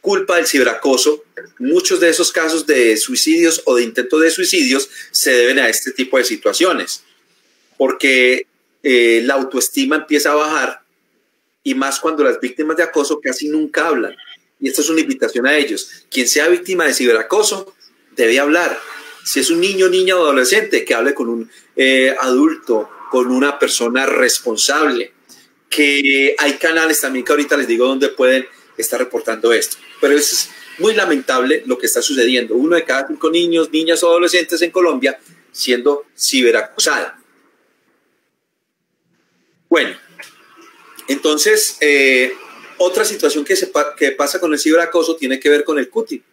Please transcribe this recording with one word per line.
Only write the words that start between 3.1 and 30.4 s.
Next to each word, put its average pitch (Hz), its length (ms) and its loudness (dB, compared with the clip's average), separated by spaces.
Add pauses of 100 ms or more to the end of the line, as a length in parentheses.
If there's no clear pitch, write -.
o 131 100 2
de 123 80 2
intentos 123 380 -2
de 165 100 4
suicidios 156 580 0 (220)
se - 200 0
deben 127 280 2
a 120 100 2
este 117 220 -4
tipo 131 260 -2
de 123 60 2
situaciones, - 800 -2 (760)
porque, 131 680 0 (340)
eh, 120 420 4
la 139 120 0
autoestima 135 600 -2
empieza 147 340 0
a 147 40 0
bajar, 151 460 -2 (840)
y 135 120 -2
más 135 240 -4
cuando 156 240 -2
las 123 160 0
víctimas 151 360 -4
de 170 80 0
acoso 151 380 -2
casi 139 280 -6
nunca 156 380 -2
hablan, 120 280 -2 (440)
y 135 100 -6
esta - 120 -2
es 151 80 0
una 160 120 0
invitación 127 440 -4
a 143 100 2
ellos. 110 540 -4
Quien - 180 -2
sea 147 200 2
víctima 175 380 0
de 135 80 2
ciberacoso 123 840 0 (400)
debe 120 240 2
hablar. 151 400 0 (440)
Si - 160 -4
es 131 100 -2
un 165 100 0
niño, 190 300 2
niña 185 260 2
o 180 80 2
adolescente, 139 640 2
que 127 80 -2
hable 120 200 0
con 120 160 -4
un, 117 220 -8 (240)
eh, 131 440 2
adulto, 127 680 0 (200)
con 127 220 0
una 135 260 0
persona 123 480 0
responsable, 127 1080 -2 (540)
que 139 680 2
hay 147 160 0
canales 160 480 0
también 131 240 -6
que - 60 -2
ahorita 147 260 0
les 127 100 -2
digo 117 200 2
dónde 135 220 0
pueden 131 380 2 (300)
estar 117 220 -4
reportando 117 520 -2
esto. 104 260 0 (220)
Pero 143 160 4
eso 147 200 0
es - 140 -4 (280)